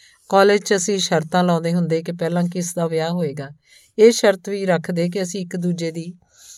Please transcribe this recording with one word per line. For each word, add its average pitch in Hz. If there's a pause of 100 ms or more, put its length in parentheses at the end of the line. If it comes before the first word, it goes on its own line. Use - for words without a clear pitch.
(280)
ਕਾਲਜ 202
'ਚ 208
ਅਸੀਂ 196
ਸ਼ਰਤਾਂ 180
ਲਾਉਂਦੇ 170
ਹੁੰਦੇ 165
ਕਿ 170
ਪਹਿਲਾਂ 175
ਕਿਸ 175
ਦਾ 170
ਵਿਆਹ 160
ਹੋਏਗਾ। 151 (500)
ਇਹ 233
ਸ਼ਰਤ 196
ਵੀ 196
ਰੱਖਦੇ 175
ਕਿ 185
ਅਸੀਂ 185
ਇੱਕ 180
ਦੂਜੇ 170
ਦੀ 170 (440)